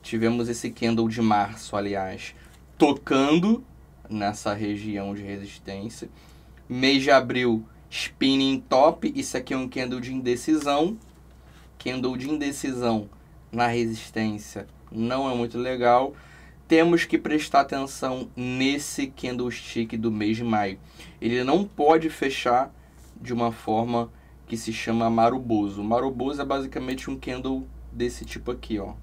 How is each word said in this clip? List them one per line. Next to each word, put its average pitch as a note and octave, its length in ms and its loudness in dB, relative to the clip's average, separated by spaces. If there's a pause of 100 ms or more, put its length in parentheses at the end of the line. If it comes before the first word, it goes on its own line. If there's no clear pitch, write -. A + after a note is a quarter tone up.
Tivemos A#2 460 0
esse A#2 220 -6
candle A2+ 380 0
de A2+ 140 -2
março, G#2 540 0
aliás, G2 580 -6 (420)
tocando D3+ 880 4 (480)
nessa G#2 440 -4
região G#2 600 -6
de G2+ 80 -10
resistência. G2+ 880 -12 (600)
Mês C3+ 360 2
de C#3+ 80 6
abril, B2 520 4 (260)
spinning C3+ 800 0
top. D3 460 4
Isso C3+ 220 -6
aqui C3 160 -6
é C3+ 40 -2
um B2+ 120 -4
candle B2+ 320 -4
de B2 140 -10
indecisão. C#3+ 800 0 (840)
Candle B2+ 380 -4
de C3+ 140 -6
indecisão B2+ 760 -2 (440)
na A#2+ 140 2
resistência A2 1000 -4 (240)
não B2+ 400 -2
é B2 40 -2
muito A#2+ 240 -2
legal. B2 560 2 (540)
Temos E3+ 360 6
que E3 120 -2
prestar D3+ 440 2
atenção C3+ 720 -4
nesse C3+ 720 -2
candlestick B2 920 -4
do A2+ 140 0
mês G#2+ 260 0
de A#2+ 60 -6
maio. G#2 380 0 (400)
Ele B2 240 2
não D#3+ 200 4
pode D#3+ 460 4
fechar C3 640 0 (460)
de A#2+ 120 -8
uma A#2 200 0
forma A#2 580 -2 (380)
que A#2 80 -6
se A2 160 -6
chama A2+ 360 0
maruboso. A2+ 760 2
Maruboso C3 580 -2
é - 20 -2
basicamente C3+ 640 -4
um C3+ 80 -6
candle C3 520 -6 (240)
desse A#2+ 320 -4
tipo A#2 260 -10
aqui, A2+ 300 -6
ó. G2 220 -10